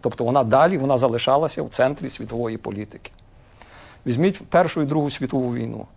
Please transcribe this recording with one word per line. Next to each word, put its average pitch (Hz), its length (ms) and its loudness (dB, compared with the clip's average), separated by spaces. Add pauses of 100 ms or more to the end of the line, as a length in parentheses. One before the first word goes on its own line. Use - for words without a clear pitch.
Тобто 120 220 -4
вона 127 200 2
далі, 143 340 4
вона 135 200 2
залишалася 131 640 0
в 117 60 -8
центрі 131 400 -2
світової 113 480 -6
політики. 104 540 -10 (920)
Візьміть 151 420 0
Першу 170 340 2
і 147 40 2
Другу 143 240 0
світову 127 440 -2
війну. 113 320 -6 (120)